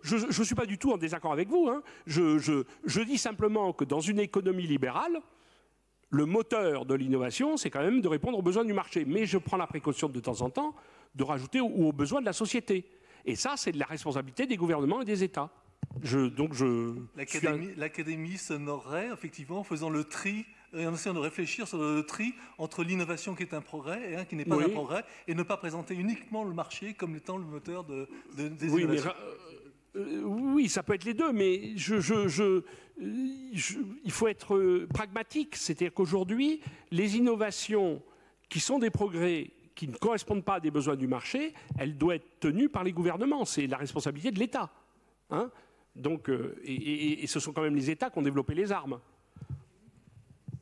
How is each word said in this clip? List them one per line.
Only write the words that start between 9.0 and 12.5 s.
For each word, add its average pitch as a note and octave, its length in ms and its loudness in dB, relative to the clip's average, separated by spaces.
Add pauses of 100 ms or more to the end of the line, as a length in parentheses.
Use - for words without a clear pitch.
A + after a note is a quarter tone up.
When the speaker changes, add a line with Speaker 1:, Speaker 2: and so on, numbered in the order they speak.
Speaker 1:
Mais F#3+ 220 2
je F3+ 120 2
prends - 180 -2
la F3 100 2
précaution D3+ 420 -2
de B2+ 120 -4
temps A2+ 200 -2
en B2+ 100 0
temps D4+ 240 -2 (420)
de C3+ 80 2
rajouter C#3 360 0
ou F#3+ 280 4
aux D3 40 4
besoins C#3+ 280 2
de A#3 60 0
la F#3+ 60 0
société. G#3 560 0 (360)